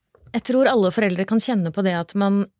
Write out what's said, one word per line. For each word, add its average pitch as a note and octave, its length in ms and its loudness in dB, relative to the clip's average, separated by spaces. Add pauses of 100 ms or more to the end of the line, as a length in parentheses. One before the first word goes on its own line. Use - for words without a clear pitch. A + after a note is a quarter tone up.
(340)
Jeg A#3 160 -4
tror C4 200 4
alle G3+ 240 2
foreldre F#3+ 360 0
kan A3 120 0
kjenne F#3 320 -2
på G3+ 120 -2
det F#3 80 0
at E3+ 220 -6
man, G3 300 0 (140)